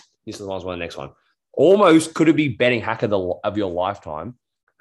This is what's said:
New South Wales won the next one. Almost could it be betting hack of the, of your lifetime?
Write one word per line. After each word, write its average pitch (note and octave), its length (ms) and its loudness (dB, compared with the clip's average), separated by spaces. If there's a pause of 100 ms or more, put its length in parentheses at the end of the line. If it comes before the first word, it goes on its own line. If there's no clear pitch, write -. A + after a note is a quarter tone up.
(260)
New G#2+ 80 -12
South G2+ 140 -14
Wales F#2+ 180 -8
won F2+ 120 -8
the E2+ 60 -8
next E2 140 -12
one. C#2 140 -12 (420)
Almost D#3+ 600 4
could D#3+ 160 4
it D3+ 60 4
be D3 140 0
betting B2 320 0
hack A2+ 200 -6
of A2+ 80 -2
the, G2+ 100 0 (240)
of G#2 140 -4
your G2 140 -2
lifetime? F2 680 -8 (440)